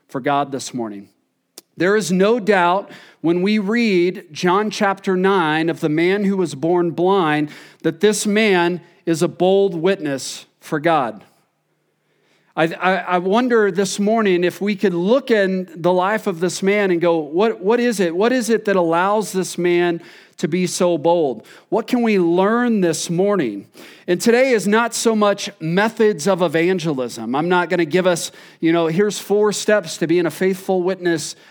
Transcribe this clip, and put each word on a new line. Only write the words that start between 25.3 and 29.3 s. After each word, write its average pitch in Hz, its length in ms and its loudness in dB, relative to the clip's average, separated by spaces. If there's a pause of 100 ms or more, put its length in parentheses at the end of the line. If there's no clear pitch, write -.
methods 196 680 0
of 185 140 2
evangelism. 151 920 -2
I'm 156 140 -2
not 175 220 0
gonna 175 160 0
give 180 220 0
us, 170 240 -2 (280)
you 165 140 2
know, 170 140 2
"Here's 196 320 0
four 208 340 0